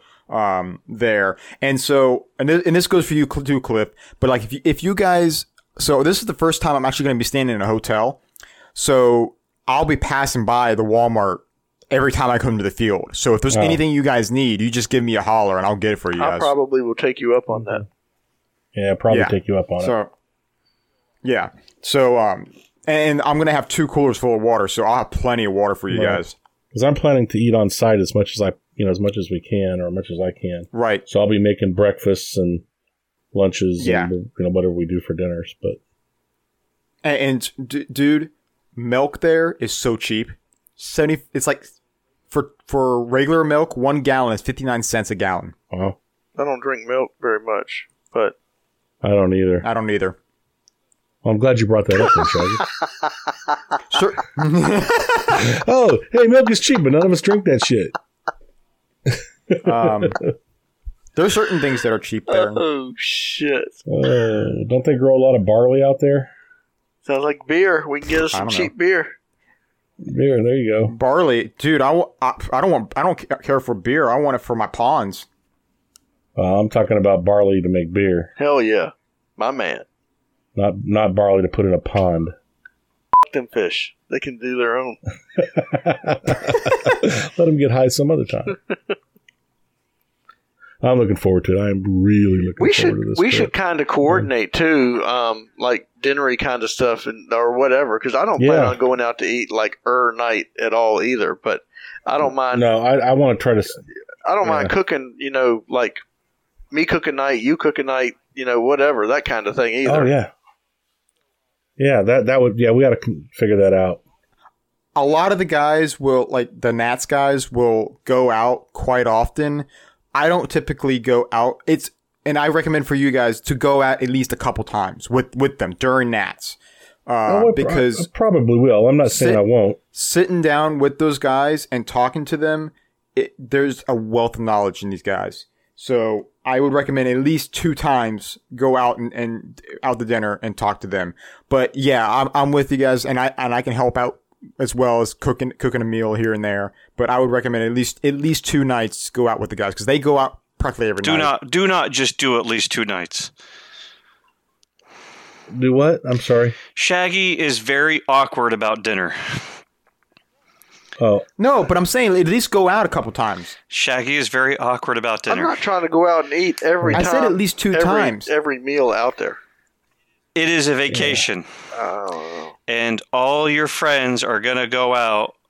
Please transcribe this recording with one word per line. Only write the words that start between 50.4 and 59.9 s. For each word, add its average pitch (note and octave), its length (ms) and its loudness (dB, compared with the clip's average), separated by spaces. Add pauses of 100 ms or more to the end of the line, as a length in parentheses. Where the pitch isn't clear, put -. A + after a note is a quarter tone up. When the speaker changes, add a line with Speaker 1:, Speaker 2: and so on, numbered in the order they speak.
Speaker 2:
Well, A2 100 2
I'm G#2+ 60 -2
glad B2+ 180 4
you A2 80 2
brought G#2 200 2
that G2 140 2
up, - 140 4
then, - 120 4
Shaggy. - 1600 -4
Speaker 1:
<laughs> - 80 -2
Sure. F#3 160 0 (220)
<laughs> F3 1300 0
Speaker 2:
Oh, A#3 300 6 (140)
hey, A#3 140 6
milk A#3+ 240 6
is G#3+ 100 2
cheap, A#3 220 2
but C3+ 100 4
none D#3+ 120 6
of F#3 80 4
us E3+ 80 2
drink G3+ 240 2
that C#3 200 4
shit. G#2 260 0 (1120)
<laughs> A#2+ 140 0 (460)
Speaker 1:
Um, A2+ 400 2 (1120)